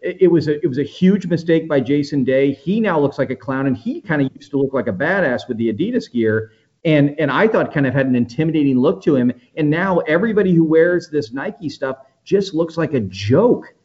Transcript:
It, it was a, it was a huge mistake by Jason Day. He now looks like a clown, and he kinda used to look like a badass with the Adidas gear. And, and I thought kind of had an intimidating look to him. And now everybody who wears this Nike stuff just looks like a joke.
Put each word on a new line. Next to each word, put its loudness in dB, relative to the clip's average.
It, -4
it 6
was 4
a, -2
it 0
was -2
a -2
huge 0
mistake 0
by 0
Jason -2
Day. 0
He -4
now 0
looks -2
like -2
a -4
clown, -6
and 0
he -8
kinda -2
used -20
to -2
look -2
like -2
a -4
badass -2
with -6
the -2
Adidas -4
gear. -2
And, 4
and 0
I 2
thought -2
kind 0
of -2
had 0
an 0
intimidating 0
look 0
to 2
him. 2
And 0
now 0
everybody 2
who 6
wears 2
this -4
Nike -8
stuff -8
just -2
looks -2
like -2
a 0
joke. 0